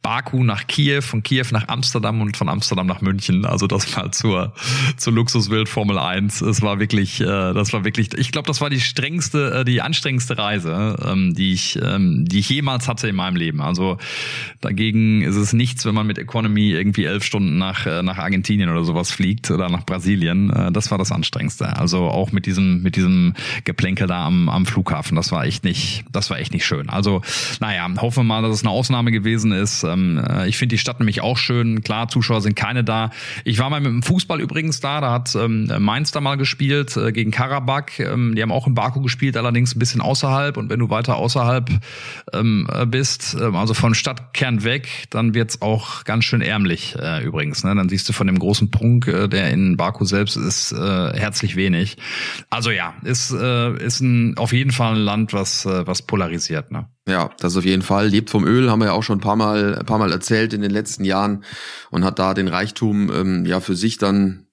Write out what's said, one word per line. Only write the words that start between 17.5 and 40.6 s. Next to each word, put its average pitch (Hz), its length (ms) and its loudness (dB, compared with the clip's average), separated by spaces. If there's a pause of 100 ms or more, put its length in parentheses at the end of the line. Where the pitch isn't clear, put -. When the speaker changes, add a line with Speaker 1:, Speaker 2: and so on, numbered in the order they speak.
Speaker 1:
nach, 92 280 -2
äh, 87 180 -2
nach 92 140 -2
Argentinien 95 520 0
oder 85 140 0
sowas 85 260 0
fliegt 101 420 -2
oder 87 180 0
nach 87 160 -2
Brasilien. 92 640 2
Äh, 92 240 2
das - 180 -2
war 104 60 0
das 92 160 0
Anstrengendste. - 640 -4
Also 90 220 0
auch 90 340 0
mit 95 120 -2
diesem, 92 360 2
mit 92 160 0
diesem 90 380 4 (280)
Geplänkel 92 440 0
da 87 180 -2
am, 87 240 4
am 90 160 2
Flughafen. 85 500 -2
Das 82 160 0
war 76 140 0
echt - 180 -2
nicht, - 480 -2
das 101 140 -2
war 69 140 -6
echt - 140 -6
nicht 85 120 0
schön. 71 240 -2
Also, 95 320 2 (380)
naja, 95 280 -2 (100)
hoffen 120 240 0
wir - 20 6
mal, 110 180 2
dass 110 140 2
es 107 80 -2
eine 110 80 2
Ausnahme 120 400 2
gewesen 110 400 2
ist. 101 320 0
Ähm, 87 340 2
äh, 90 300 0
ich 107 100 0
finde 123 160 0
die 113 60 2
Stadt 123 200 -4
nämlich 110 220 0
auch 120 160 0
schön. 117 460 0
Klar, 113 240 -2
Zuschauer 113 340 2
sind 104 140 2
keine 120 280 0
da. 113 280 0 (320)
Ich 113 160 2
war 131 100 2
mal 151 100 0
mit 139 120 2
dem 120 100 2
Fußball 185 400 0
übrigens 160 380 -2
da. 143 220 -2
Da 127 100 2
hat, 123 240 -2
ähm, 110 420 2
Mainz 110 340 2
da 147 100 -2
mal 139 140 0
gespielt, 139 600 0
äh, 110 140 0
gegen 110 180 0
Karabakh. 135 720 -2
Ähm, 113 340 0
die 110 80 0
haben 113 100 0
auch 127 140 0
in 135 80 2
Baku 123 280 0
gespielt, 127 360 0
allerdings 120 380 2
ein 113 40 -2
bisschen 117 220 0
außerhalb. 135 560 0
Und 107 140 -4